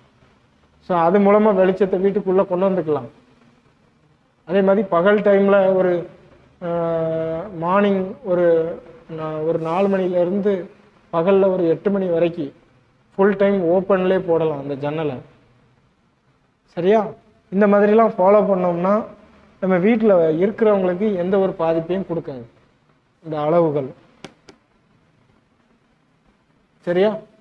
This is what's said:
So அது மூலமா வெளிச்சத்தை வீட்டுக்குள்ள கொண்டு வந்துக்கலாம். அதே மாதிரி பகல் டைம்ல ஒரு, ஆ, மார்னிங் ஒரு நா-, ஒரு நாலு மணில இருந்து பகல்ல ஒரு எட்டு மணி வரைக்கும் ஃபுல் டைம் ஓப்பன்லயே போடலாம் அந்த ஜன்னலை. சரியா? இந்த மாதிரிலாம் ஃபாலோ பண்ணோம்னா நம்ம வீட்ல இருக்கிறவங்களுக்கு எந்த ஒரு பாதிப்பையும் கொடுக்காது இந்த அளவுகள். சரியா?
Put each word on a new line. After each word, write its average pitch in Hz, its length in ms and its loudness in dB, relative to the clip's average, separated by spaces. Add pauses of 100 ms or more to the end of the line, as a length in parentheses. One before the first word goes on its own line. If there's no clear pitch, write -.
(800)
So 180 160 -4
அது 175 220 2
மூலமா 202 240 4
வெளிச்சத்தை 190 560 2
வீட்டுக்குள்ள 190 480 0
கொண்டு 180 220 0
வந்துக்கலாம். 156 380 -2 (1400)
அதே 190 160 0
மாதிரி 196 260 2
பகல் 196 320 2
டைம்ல 196 560 2
ஒரு, 180 320 0 (560)
ஆ, 175 60 -6 (920)
மார்னிங் 190 640 0
ஒரு 175 560 0 (380)
நா-, 156 280 -8
ஒரு 165 140 -2
நாலு 170 280 -2
மணில 185 340 0
இருந்து 190 480 -2 (440)
பகல்ல 190 400 2
ஒரு 175 140 -2
எட்டு 160 240 -2
மணி 190 140 -2
வரைக்கும் 170 480 -2 (600)
ஃபுல் 196 200 2
டைம் 196 340 0
ஓப்பன்லயே 185 500 2
போடலாம் 160 400 -2
அந்த 139 160 -8
ஜன்னலை. 147 400 -6 (1500)
சரியா? 196 400 0 (440)
இந்த 202 180 0
மாதிரிலாம் 208 500 4
ஃபாலோ 202 260 4
பண்ணோம்னா 185 600 0 (560)
நம்ம 185 180 0
வீட்ல 196 540 2
இருக்கிறவங்களுக்கு 196 840 0
எந்த 185 240 -2
ஒரு 190 200 -2
பாதிப்பையும் 165 500 -2
கொடுக்காது 147 320 -8 (840)
இந்த 156 160 -8
அளவுகள். 151 480 0 (3000)
சரியா? 190 380 -2 (240)